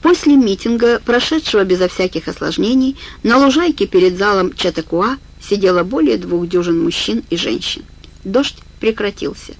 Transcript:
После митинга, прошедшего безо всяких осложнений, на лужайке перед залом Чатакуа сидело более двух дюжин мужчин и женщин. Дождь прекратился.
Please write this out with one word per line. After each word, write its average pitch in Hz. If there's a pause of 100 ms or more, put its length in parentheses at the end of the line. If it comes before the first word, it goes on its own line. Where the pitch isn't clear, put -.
После 311
митинга, 233
прошедшего 240
безо 185
всяких 185
осложнений, 226 (260)
на 233
лужайке 277
перед 180
залом 196
Чатакуа 180 (220)
сидело 185
более 254
двух 175
дюжин 175
мужчин 196
и 170
женщин. - (400)
Дождь 233 (220)
прекратился. 214